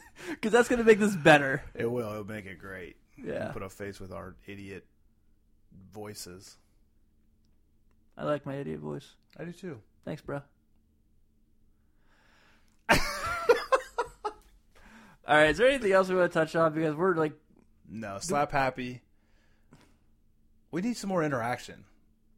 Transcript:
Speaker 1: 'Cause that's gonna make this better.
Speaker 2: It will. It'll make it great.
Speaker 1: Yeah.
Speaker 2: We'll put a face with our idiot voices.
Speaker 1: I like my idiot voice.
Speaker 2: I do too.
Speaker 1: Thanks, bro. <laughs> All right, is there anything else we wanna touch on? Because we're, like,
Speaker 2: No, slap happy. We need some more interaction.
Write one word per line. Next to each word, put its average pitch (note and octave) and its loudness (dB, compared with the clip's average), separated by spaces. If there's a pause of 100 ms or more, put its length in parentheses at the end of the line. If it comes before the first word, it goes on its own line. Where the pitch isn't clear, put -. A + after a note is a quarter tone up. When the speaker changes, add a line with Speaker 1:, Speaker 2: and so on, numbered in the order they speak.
(420)
Speaker 1:
'Cause G3+ -2
that's A#3 6
gonna A#3+ 2
make A3 10
this G#3 2
better. C#3+ 6 (100)
Speaker 2:
It A#2 -2
will. A#2+ -4
It'll G#2+ -8
make G#2 -10
it F#2+ -16
great. F#2 -16 (200)
Speaker 1:
Yeah. - -6
Speaker 2:
We'll - -8
put - -8
a F#2+ -10
face G2+ -12
with F#2+ -14
our F#2 -14 (100)
idiot G2 -14 (1040)
voices. G2+ -16 (1600)
Speaker 1:
I - -8
like D3 -4
my C#3 -8
idiot D3+ -8
voice. D3 -12 (240)
Speaker 2:
I - -14
do F3 -12
too. E3 -16 (240)
Speaker 1:
Thanks, E3 -10
bro. C#3 -10 (2500)
<laughs> - -
All - 6 (2250)
right, D3+ 6
is D3+ 2
there A3+ 6
anything B3 2
else F#3+ 4
we F#3 0
wanna F3+ 4
touch D#3+ 0
on? E3 2
Because D#3 0
we're, F3+ 2
like, D#3 0 (560)
Speaker 2:
No, G2+ -10
slap C#3+ -2
happy. B2+ -2 (1700)
We E3+ -4
need A#3 -4
some G3 -8
more F3+ 0
interaction. B2 -4 (540)